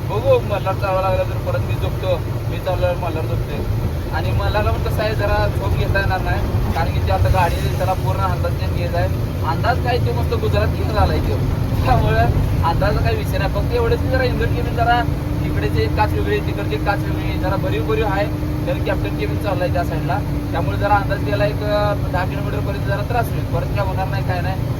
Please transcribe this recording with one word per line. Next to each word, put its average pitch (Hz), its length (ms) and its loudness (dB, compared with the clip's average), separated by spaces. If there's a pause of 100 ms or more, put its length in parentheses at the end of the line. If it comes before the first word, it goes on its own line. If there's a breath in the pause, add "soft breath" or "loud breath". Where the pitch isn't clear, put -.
बघू, 247 300 2
मल्हार 190 360 -2
चालवा 190 260 0
लागला 185 220 2
तर - 280 -4
परत - 80 0
मी - 140 -2
झोपतो, - 440 0 (320)
मी 170 100 -2
चालवल्यावर 180 360 0
मल्हार 165 300 -2
झोपते. - 600 -2 (260)
आणि - 200 0
मल्हारला 202 400 2
पण 226 120 0
कसं - 180 0
आहे, 214 140 0
जरा 208 320 2
झोप - 300 0
घेता - 220 2
येणार - 220 0
नाही, - 520 0
कारण - 200 0
की - 140 0
ते 170 40 2
आता 185 180 4
गाडी 175 480 2
त्याला 185 160 0
पूर्ण 185 260 0
अंदाज 185 380 0
घेऊन - 180 0
घ्यायचा - 220 0
आहे. - 380 0 (100)
अंदाज - 380 2
काय, 240 140 2
तो 240 160 2
मस्त 233 200 0
गुजरात 220 340 2
घेऊन 208 220 0
झालाय 190 300 2
तो, - 180 0 (480)
त्यामुळे 226 340 4 (440)
अंदाज - 340 2
काही - 180 2
विषय - 220 0
नाही. - 160 0
फक्त - 200 0
एवढंच 466 260 2
की - 80 0
जरा 523 160 2
इंजन 240 320 0
केबिन 240 200 -2
जरा 240 280 4 (420)
इकडेचे - 520 0
काच 208 140 2
वेगळी, 208 280 0
तिकडचे 214 460 -2
काच 202 140 0
वेगळी, - 400 -2
जरा - 160 0
भरीव - 300 0
भरीव 214 200 0
आहे, 202 200 0 (420)
तर 262 60 0
कॅप्टन 151 460 -2
केबिन 175 240 -2
चाललाय 190 300 0
त्या 175 120 0
साईडला, 147 340 -2 (320)
त्यामुळे 156 260 -2
जरा 202 180 2
अंदाज 196 280 0
गेला 147 220 2
एक, 143 100 0
अ, 156 380 0
दहा 160 320 -2
किलोमीटरपर्यंत - 600 -2
जरा - 240 0
त्रास 233 200 0
होईल, - 160 -2
परत - 200 -2
काय 202 200 0
होणार 190 220 -2
नाही, - 200 -2
काय 180 140 0
नाही. - 200 -2 (180)